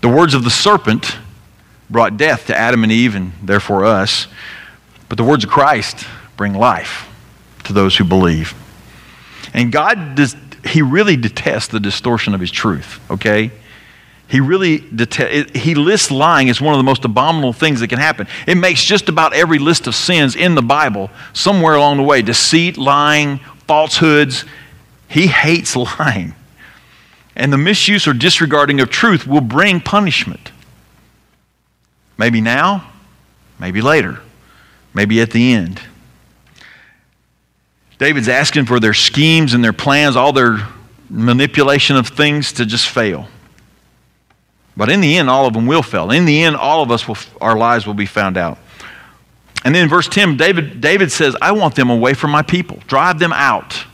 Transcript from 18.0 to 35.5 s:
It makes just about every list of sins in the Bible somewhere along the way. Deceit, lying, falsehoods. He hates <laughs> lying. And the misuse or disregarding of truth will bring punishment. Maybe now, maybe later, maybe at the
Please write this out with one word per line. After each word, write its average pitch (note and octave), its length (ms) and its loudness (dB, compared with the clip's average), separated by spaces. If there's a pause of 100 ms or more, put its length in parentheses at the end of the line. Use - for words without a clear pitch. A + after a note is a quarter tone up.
It E3+ 80 0
makes F3+ 280 0
just - 280 0
about D#3 240 0
every D#3+ 240 2
list C#3+ 280 0
of A#2 80 -6
sins D3+ 400 0
in F3 200 2
the C#3 80 2
Bible A#2 480 0 (240)
somewhere F3 400 2
along C#3+ 240 2
the C#3 60 2
way. C#3 180 4
Deceit, D#3+ 560 0
lying, C#3+ 600 0 (280)
falsehoods. D3+ 800 2 (600)
He E3+ 180 0
hates D#3+ 500 0
<laughs> B2 220 -6
lying. F#2+ 360 -4 (1000)
And C#3 160 0
the C3+ 60 2
misuse G3 480 0
or D3+ 60 2
disregarding D3 680 0
of C3 120 2
truth G#3 360 0
will C#3+ 140 2
bring D#3 400 0
punishment. - 720 -4 (1600)
Maybe A2+ 240 2
now, D3 480 0 (680)
maybe F#2 240 -6
later, B2+ 380 0 (720)
maybe G#2 260 2
at A2+ 120 0
the A#2+ 200 4